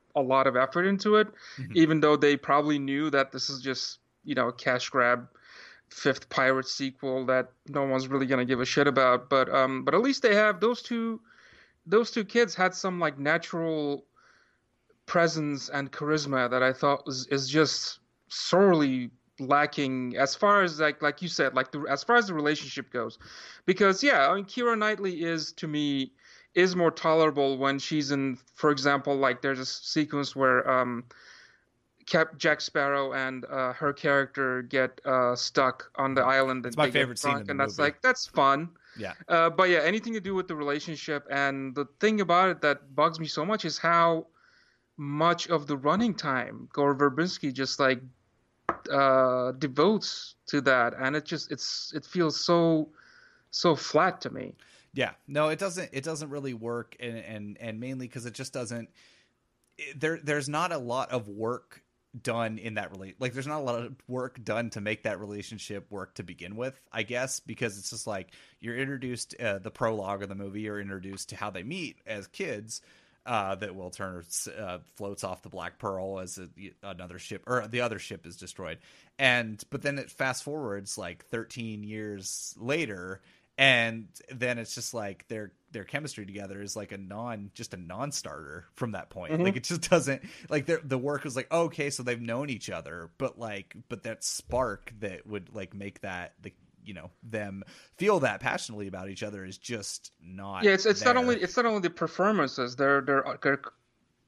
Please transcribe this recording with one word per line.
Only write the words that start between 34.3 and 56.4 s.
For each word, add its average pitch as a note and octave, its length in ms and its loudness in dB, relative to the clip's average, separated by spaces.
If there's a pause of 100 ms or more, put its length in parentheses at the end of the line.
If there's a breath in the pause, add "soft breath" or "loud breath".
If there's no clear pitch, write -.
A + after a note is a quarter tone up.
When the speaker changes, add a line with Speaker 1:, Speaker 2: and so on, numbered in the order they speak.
Speaker 1:
get, B2+ 420 0
uh, B2+ 320 4
stuck - 600 0
on C3+ 180 0
the C3 80 4
island C3 440 2
Speaker 2:
It's B2 100 -6
Speaker 1:
and - 0 -
Speaker 2:
my D3+ 100 4
Speaker 1:
they B2+ 40 0
get C#3+ 100 2
Speaker 2:
favorite B2 180 -2
scene C#3+ 140 0
Speaker 1:
drunk, C#3 100 -2
Speaker 2:
in G2+ 60 -8
the D3 40 -4
Speaker 1:
and C#3 80 -2
that's C#3 180 -2
Speaker 2:
movie. D3+ 40 2
Speaker 1:
like, D3 200 0
that's B3+ 240 2
fun. C#3+ 440 4 (260 loud breath)
Speaker 2:
Yeah. G2 180 -8 (140)
Speaker 1:
Uh, E3 220 6
but F#3 180 4
yeah, F3 120 6
anything G#3+ 340 2
to A3 60 -2
do F#3+ 140 -4
with F#3 140 -2
the E3 80 -4
relationship, D3 760 -4
and C3+ 440 0
the C#3+ 100 -2 (160)
thing G#3+ 200 4
about F3+ 280 6
it E3 140 0
that C#3+ 320 0
bugs D#3+ 260 2
me D#3+ 60 -4
so D3+ 180 -2
much G#3 200 -2
is D3+ 140 -4
how E3+ 480 4 (720 soft breath)
much D#3 500 2
of D3+ 180 0
the C#3+ 100 -2
running F3 380 2
time B2 580 -4
Gore C#3+ 220 4
Verbinski C#3+ 580 0
just, C3 260 -4
like, C3 220 2 (920)
uh, C3 640 4
devotes D3 840 0 (100)
to D3 160 0
that, B2 360 4
and C3 180 -2
it D3+ 100 -4
just, - 260 -6
it's, - 420 -8
it D#3 100 -6
feels E3 360 0
so, E3 480 4 (600 soft breath)
so E3+ 260 4
flat F3 460 2
to - 80 -6
me. - 240 -12 (400 soft breath)
Speaker 2:
Yeah, - 180 -2 (140)
no, D3+ 220 0
it D#3+ 100 -2
doesn't, F3+ 340 -6
it C3+ 120 -6
doesn't D#3 260 -6
really C#3 240 -6